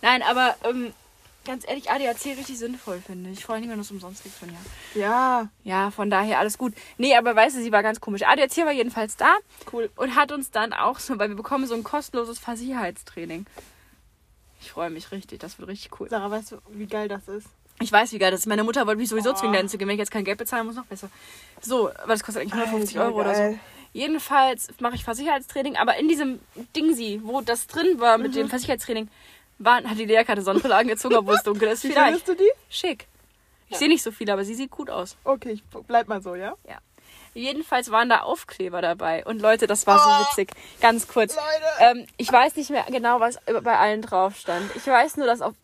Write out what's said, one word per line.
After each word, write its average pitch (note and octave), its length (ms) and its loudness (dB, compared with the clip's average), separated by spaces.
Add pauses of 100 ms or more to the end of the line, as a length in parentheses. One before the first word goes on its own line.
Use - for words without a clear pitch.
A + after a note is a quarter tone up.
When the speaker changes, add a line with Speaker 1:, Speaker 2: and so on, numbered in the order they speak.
Speaker 1:
Nein, B3 200 4
aber... B3 420 2
Ähm, A#3+ 280 -4 (540)
ganz B3+ 200 -10
ehrlich, C4+ 240 -6
A C#4 80 0
D C#4 100 -4
A A#3 80 -2
C C#4+ 160 -10
richtig C4+ 260 -12
sinnvoll, A#3 480 -10
finde F#3 240 -14
ich. F#3+ 140 -14
Vor A3+ 100 -8
allem, A3+ 140 -8
wenn A3+ 80 -8
du G#3 60 -8
es G3+ 80 -14
umsonst F#3+ 320 -16
kriegst F#3+ 160 -20
von F3 120 -16
ihr. F#3 500 -12
Speaker 2:
Ja. A#3 480 0 (140)
Speaker 1:
Ja, G3 300 -2
von G#3 180 -4
daher G3 300 2
alles G#3 180 -2
gut. B3 160 -4 (240)
Nee, B3+ 180 4
aber A#3+ 200 0
weißt C4 200 4
du, B3 60 -6
sie A#3 100 -4
war G#3 120 4
ganz A3 160 -2
komisch. G3 240 -6
A - 100 6
D C#4+ 80 2
A C4+ 60 2
C E4 180 0
war D4+ 60 0
jedenfalls A#3 440 -4
da. D4 160 6 (400)
Speaker 2:
Cool. A#3 220 -4
Speaker 1:
Und B3 220 -2
hat C#4+ 160 2
uns C#4+ 180 -8
dann A3 220 -2
auch - 260 -2
so, - 200 -6
weil G#3 100 0
wir G#3 80 -8
bekommen C4 320 -4
so A#3 60 -4
ein A3+ 100 -6
kostenloses A#3 560 -6
Fahrsicherheitstraining. G3+ 1040 -8 (1120)
Ich - 120 -20
freue E3 180 -6
mich E3 200 -14
richtig, - 300 -14
das - 180 -18
wird F3 120 -18
richtig - 300 -16
cool. - 100 -12
Speaker 2:
Sarah, G3+ 200 -4
weißt G#3+ 220 -8
du, G#3+ 40 -18 (140)
wie G#3+ 160 -12
geil G#3+ 220 -6
das G3 200 -10
ist? G#3 180 -12 (360)
Speaker 1:
Ich A3+ 80 -4
weiß, A3 220 4
wie A3 60 -8
geil F#3+ 120 4
das F#3 100 -2
ist. - 60 -4
Meine G#3 160 0
Mutter A3+ 240 0
wollte G#3+ 140 0
mich A#3+ 80 -4
sowieso A3 220 -2
Speaker 2:
Oh. C#4 40 0
Speaker 1:
zwingen, G#3 200 -2
dahin F#3+ 160 2
zu G#3+ 80 -8
gehen. G3 100 -4
Wenn G3+ 60 -2
ich G#3 60 -6
jetzt G3+ 100 -6
kein G#3 140 -4
Geld G3 120 -4
bezahle, A#3 280 -6
muss A3+ 120 -12
noch B3 80 -14
besser. G3 240 -16 (540)
So, A3+ 260 0
aber - 200 -12
das G#3+ 140 2
kostet G#3+ 200 -8
eigentlich G3+ 100 -8
hundertfünfzig A3 460 -2
Speaker 2:
Alter, A#3 120 2
Speaker 1:
Euro G#3+ 120 -2
oder G3+ 120 2
so. G#3 60 2
Speaker 2:
geil. G#3+ 180 0 (360)
Speaker 1:
Jedenfalls C4+ 760 0 (120)
mache A#3+ 160 -2
ich - 80 -8
Fahrsicherheitstraining, C4+ 720 -4
aber A#3 180 2
in D4 120 0
diesem C#4+ 320 0 (360)
Dingsi, A#3 480 0
wo A#3+ 160 -4
das A#3+ 280 -2
drin E4 300 2
war A#3 200 6
mit C4 140 -2
Speaker 2:
Mhm. C4 40 -4
Speaker 1:
dem C4+ 140 0
Versicherheitstraining, A#3+ 580 -4 (500)
waren, A#3 300 4
hat G#3+ 100 -6
die A3+ 60 -4
Lea A3 200 6
keine G3+ 180 -2
Sonnenbrille G3 340 2
angezogen, A#3 400 2
obwohl G#3 200 4
es - 60 4
dunkel G#3+ 280 0
ist. A3+ 140 -4
Speaker 2:
Wie C4+ 40 -2
Speaker 1:
Vielleicht. D4+ 340 4
Speaker 2:
findest - 60 -10
du F#4 60 2 (100)
die? G#4 60 10 (180)
Speaker 1:
Schick. - 380 -6 (600)
Ich - 40 -14
Speaker 2:
Ja. - 60 -8
Speaker 1:
sehe D4 100 2
nicht D#4 140 4
so A3+ 100 -6
viel, G#3 180 -6
aber G3 140 0
sie G#3+ 100 -10
sieht C4 160 -8
gut C#4+ 200 -12
aus. - 340 -8
Speaker 2:
Okay, C4+ 280 -2
ich G#3+ 100 -10 (240)
bleib A#3 200 2
mal G#3 140 -6
so, F#3+ 140 -10
ja? F#3+ 180 -10 (160)
Speaker 1:
Ja. - 80 -18 (560)
Jedenfalls B3+ 580 -4
waren A3+ 200 4
da A3+ 120 4
Aufkleber F3 600 -6
dabei. E3+ 420 -2
Und A3 160 -6
Leute, A3 260 4
das G3+ 200 0
war G3+ 120 10
so D4 120 8
Speaker 2:
Oh. C#4+ 180 6
Speaker 1:
witzig. G#3+ 220 -2 (300)
Ganz A3+ 280 4
kurz. A3 280 2
Speaker 2:
Leute. D4+ 100 -2 (320)
Speaker 1:
Ähm, A#3+ 280 6 (120)
ich B3 120 -4
weiß C4 260 6
nicht D4 140 -6
mehr C#4 200 0
genau, A#3+ 300 2
was A#3+ 180 0 (240)
bei A3+ 160 2
allen G#3+ 240 2
drauf G3 340 0
stand. F#3+ 400 -6
Ich A#3 100 -10
weiß C4+ 300 4
nur, C#4+ 100 -2
dass A#3 140 2
auf A3 240 -4